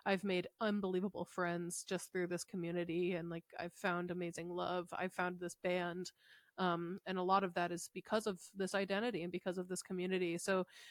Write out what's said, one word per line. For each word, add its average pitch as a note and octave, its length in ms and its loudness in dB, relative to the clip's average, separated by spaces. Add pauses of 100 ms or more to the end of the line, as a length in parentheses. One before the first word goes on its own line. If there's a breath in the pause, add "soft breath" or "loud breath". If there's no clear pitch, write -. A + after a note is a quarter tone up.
I've G3 180 4
made F3+ 240 2 (140)
unbelievable G3+ 640 2
friends F3 580 -2
just - 280 -2
through F3+ 160 0
this E3+ 160 -2
community. F3 720 0
And, E3+ 160 -2
like, E3+ 160 -6 (140)
I've E3+ 140 -6
found F3+ 380 0
amazing F3 380 -4
love. F3 440 0
I F#3 140 0
found F3+ 320 -2
this F3 160 -4
band. F3+ 560 0 (460 soft breath)
Um, E3+ 480 0
and F#3 120 0
a F3+ 60 2
lot F#3+ 200 6
of F3+ 120 0
that F3 160 2
is F3 220 -6
because G#3+ 340 0
of F#3+ 140 -2 (120)
this F#3+ 220 -2
identity G3 480 0
and F3+ 80 -4
because F3+ 260 -2
of F#3 100 -4
this F3+ 140 -4
community. F3+ 560 0
So F#3 280 2 (260 soft breath)